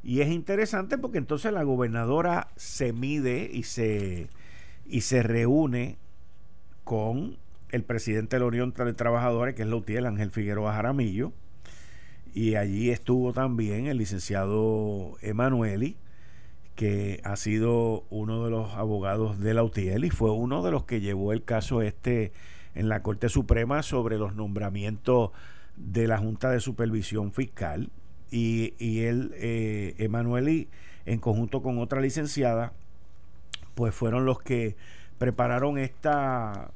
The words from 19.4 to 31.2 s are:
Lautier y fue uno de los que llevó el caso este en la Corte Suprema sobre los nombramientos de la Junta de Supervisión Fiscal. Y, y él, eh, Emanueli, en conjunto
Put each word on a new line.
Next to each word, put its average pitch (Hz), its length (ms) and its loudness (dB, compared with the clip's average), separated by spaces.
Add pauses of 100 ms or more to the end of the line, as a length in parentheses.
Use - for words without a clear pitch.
Lautier 107 500 2
y 175 60 2
fue 110 220 4
uno 123 300 0
de 180 80 0
los 143 140 2
que 117 160 -2
llevó 101 320 0
el 113 120 0
caso 113 380 2
este 110 520 0 (420)
en 110 140 2
la 104 120 2
Corte 107 280 0
Suprema 120 520 4
sobre 113 360 0
los 104 180 0
nombramientos 104 960 2 (460)
de 113 300 2
la 110 100 4
Junta 110 340 0
de 123 80 4
Supervisión 107 720 0
Fiscal. 90 580 -2 (400)
Y, 113 480 2
y 113 260 0
él, 117 320 0
eh, 110 640 -2
Emanueli, 120 680 2 (380)
en 117 140 0
conjunto 117 420 2